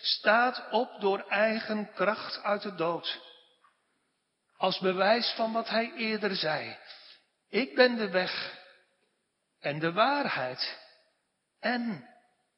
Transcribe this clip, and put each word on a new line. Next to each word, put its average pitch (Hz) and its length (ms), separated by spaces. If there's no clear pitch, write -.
staat - 680
op 226 300
door 196 260
eigen 214 680
kracht - 500
uit 208 180
de 196 140
dood. 165 500
Als 185 220
bewijs 190 520
van 226 200
wat 226 180
hij 226 240
eerder 214 420
zei. 143 420
Ik 254 260
ben 254 200
de 220 140
weg - 480
en 151 200
de 165 120
waarheid 175 880
en 233 500